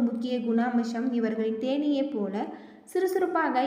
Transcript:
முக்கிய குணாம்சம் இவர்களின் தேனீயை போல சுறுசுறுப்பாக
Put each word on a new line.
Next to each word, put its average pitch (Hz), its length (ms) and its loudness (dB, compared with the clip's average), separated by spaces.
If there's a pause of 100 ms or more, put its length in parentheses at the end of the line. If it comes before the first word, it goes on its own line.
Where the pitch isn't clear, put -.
முக்கிய 233 300 -2 (100)
குணாம்சம் 233 720 0
இவர்களின் 220 480 0
தேனீயை 285 480 2
போல 208 340 -2 (440)
சுறுசுறுப்பாக 339 760 2